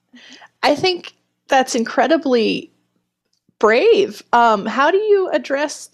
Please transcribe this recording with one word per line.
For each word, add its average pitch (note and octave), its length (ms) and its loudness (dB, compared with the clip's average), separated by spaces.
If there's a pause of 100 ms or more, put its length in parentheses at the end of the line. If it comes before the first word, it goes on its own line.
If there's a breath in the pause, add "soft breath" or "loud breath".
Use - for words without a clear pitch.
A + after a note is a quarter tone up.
(640 loud breath)
I C#4+ 120 2
think F4+ 380 -4 (340)
that's C4 280 0
incredibly A#3+ 960 -2 (880)
brave. A3+ 640 2 (100)
Um, A3+ 320 2
how B3+ 260 0
do G4 60 0
you G4+ 340 0
address D4 640 -6